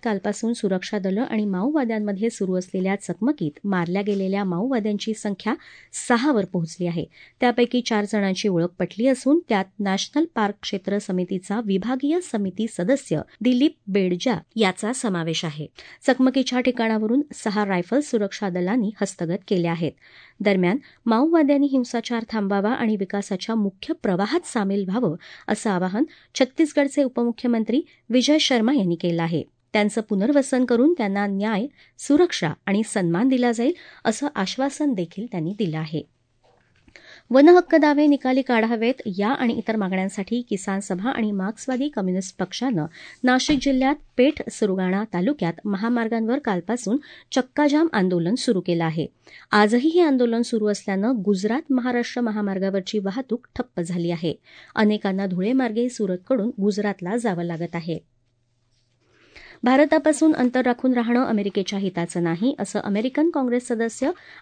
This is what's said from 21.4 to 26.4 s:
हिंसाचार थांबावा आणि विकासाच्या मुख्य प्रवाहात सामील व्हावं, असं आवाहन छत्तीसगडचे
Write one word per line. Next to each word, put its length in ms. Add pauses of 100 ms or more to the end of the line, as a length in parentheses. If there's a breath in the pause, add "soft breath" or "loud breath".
हिंसाचार 640
थांबावा 400
आणि 260
विकासाच्या 580
मुख्य 480
प्रवाहात 440
सामील 380
व्हावं, 320 (320 loud breath)
असं 220
आवाहन 340 (300 soft breath)
छत्तीसगडचे 680